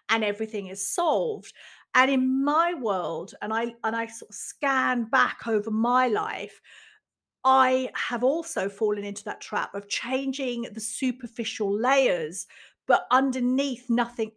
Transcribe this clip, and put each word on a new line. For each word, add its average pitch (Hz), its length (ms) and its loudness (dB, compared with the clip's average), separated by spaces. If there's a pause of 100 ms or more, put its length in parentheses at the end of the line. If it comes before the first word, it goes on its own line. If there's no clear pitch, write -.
and 220 140 2
everything 208 440 -4
is 185 200 -8
solved. 190 680 0 (420)
And 262 160 6
in 262 320 2
my 330 320 2
world, 185 680 -4
and 214 120 -4
I, 233 200 -2 (100)
and 220 120 -2
I 226 120 -4
sort - 220 -16
of - 60 -18
scan 254 680 -2
back 247 420 2
over 220 240 0
my 240 360 4
life, - 540 -4 (840)
I 262 520 4
have 233 280 -2
also 254 460 0
fallen 208 340 0
into 202 220 -8
that - 160 -6
trap - 320 -4
of 202 160 -10
changing 262 840 -4
the 214 60 -12
superficial 226 960 -4
layers, 214 680 2 (420)
but - 240 4
underneath 262 800 2
nothing 233 480 0